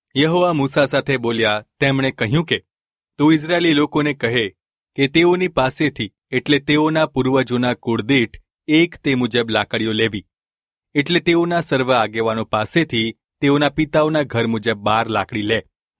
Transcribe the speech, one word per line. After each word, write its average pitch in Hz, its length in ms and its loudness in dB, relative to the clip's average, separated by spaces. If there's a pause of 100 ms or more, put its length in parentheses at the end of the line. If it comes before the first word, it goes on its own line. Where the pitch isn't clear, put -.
(180)
યહોવા 170 360 2
મૂસા 139 320 2
સાથે 135 320 -2
બોલ્યા, 110 480 0 (140)
તેમણે 135 320 0
કહ્યું 131 340 -2
કે, - 200 -4 (520)
"તું 151 160 4
ઇઝરાયેલી 165 400 0
લોકોને 147 400 0
કહે 117 360 -2 (460)
કે 135 120 2
તેઓની 175 400 2
પાસેથી, 131 640 -2 (200)
એટલે 139 280 0
તેઓના 156 460 0
પૂર્વજોના 123 680 0
કુળ 113 280 -4
દીઠ 131 400 -2 (260)
એક 165 280 2
તે 139 200 -2
મુજબ 120 340 -2
લાકડીઓ 110 420 -2
લેવી. 107 340 -4 (680)
એટલે 151 260 0
તેઓના 170 420 0
સર્વ 131 320 0
આગેવાનો 110 520 -2
પાસેથી 113 680 -2 (260)
તેઓના 143 280 2
પિતાઓના 156 540 0
ઘર 117 240 -2
મુજબ 113 300 -2
બાર 107 300 0
લાકડી 107 340 -4
લે 107 240 -2 (340)